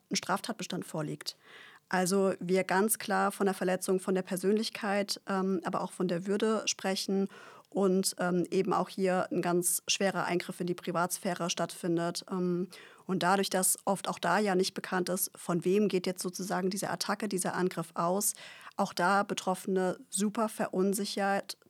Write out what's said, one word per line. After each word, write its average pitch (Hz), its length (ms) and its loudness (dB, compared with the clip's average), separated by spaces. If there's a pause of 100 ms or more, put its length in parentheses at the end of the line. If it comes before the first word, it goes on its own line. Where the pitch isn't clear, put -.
ein - 60 -2
Straftatbestand 180 680 -2
vorliegt. 156 540 -6 (520)
Also 185 520 4
wir 185 240 2
ganz 190 340 2
klar 196 320 2
von 196 140 0
der 190 80 4
Verletzung 185 480 0
von 196 120 0
der 185 80 2
Persönlichkeit, 202 1040 0
ähm, 190 380 0
aber 185 160 -2
auch 175 140 -6
von 180 160 0
der 180 180 -2
Würde 214 380 0
sprechen 196 640 0 (400)
und, 190 500 4
ähm, 180 320 2
eben 185 220 2
auch 180 160 0
hier 185 420 2
ein 185 100 0
ganz 175 460 0
schwerer 185 380 0
Eingriff 175 340 -2
in 180 80 -2
die 175 60 0
Privatsphäre 175 760 -2
stattfindet. 170 800 -2
Ähm, 180 380 0 (380)
und 180 180 -2
dadurch, 190 260 4
dass 185 360 2
oft 190 240 0
auch 180 100 -4
da 175 180 4
ja 208 160 2
nicht 185 200 2
bekannt 185 340 -2
ist, 180 280 -2
von - 280 -2
wem 202 240 4
geht 185 180 0
jetzt 180 160 -2
sozusagen 185 480 -2
diese 190 200 -4
Attacke, 196 400 -2
dieser 185 260 -2
Angriff 180 380 -2
aus, 180 400 0 (420)
auch 196 180 -2
da 196 300 4
Betroffene 185 760 0 (120)
super 214 400 0
verunsichert, 196 1080 0 (120)